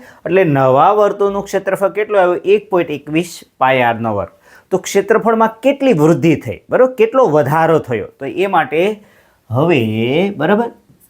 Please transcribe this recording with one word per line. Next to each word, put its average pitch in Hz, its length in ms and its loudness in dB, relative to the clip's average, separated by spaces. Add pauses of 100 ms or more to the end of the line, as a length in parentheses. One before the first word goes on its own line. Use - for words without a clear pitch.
(260)
એટલે 185 180 2
નવા 139 480 4
વર્તુળનું 202 520 0
ક્ષેત્રફળ 190 460 -4
કેટલું 208 320 -2
આવ્યું? 180 160 2
એક 202 320 0
પોઇન્ટ 175 200 -2
એકવીસ 151 500 -6 (180)
પાઈ 131 240 2
આરનો 113 340 -2
વર્ગ. 92 140 -4 (420)
તો 185 60 0
ક્ષેત્રફળમાં 220 880 0
કેટલી 277 300 2
વૃદ્ધિ 156 420 2
થઈ? 98 340 -10
બરાબર? 254 240 2
કેટલો 226 340 2
વધારો 151 520 2
થયો? 110 280 -6 (120)
તો 139 60 -10
એ 175 220 -4
માટે 180 560 -2 (460)
હવે, 127 800 0
બરાબર? 202 420 -2 (380)